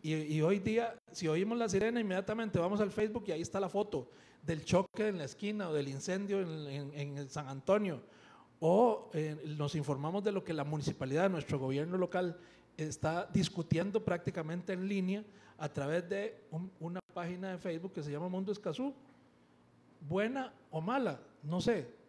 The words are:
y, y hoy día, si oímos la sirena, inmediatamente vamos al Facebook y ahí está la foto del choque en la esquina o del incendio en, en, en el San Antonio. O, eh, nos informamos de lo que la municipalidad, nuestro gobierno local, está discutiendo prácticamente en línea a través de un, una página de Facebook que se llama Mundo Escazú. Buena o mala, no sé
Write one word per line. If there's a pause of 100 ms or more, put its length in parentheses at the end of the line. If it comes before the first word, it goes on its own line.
y,
y
hoy
día, (140)
si
oímos
la
sirena,
inmediatamente
vamos
al
Facebook
y
ahí
está
la
foto (320)
del
choque
en
la
esquina
o
del
incendio
en, (200)
en,
en
el
San
Antonio. (600)
O,
eh, (220)
nos
informamos
de
lo
que
la
municipalidad,
nuestro
gobierno
local, (380)
está
discutiendo
prácticamente
en
línea (340)
a
través
de
un, (100)
una (140)
página
de
Facebook
que
se
llama
Mundo
Escazú. (1040)
Buena (180)
o
mala, (240)
no
sé (220)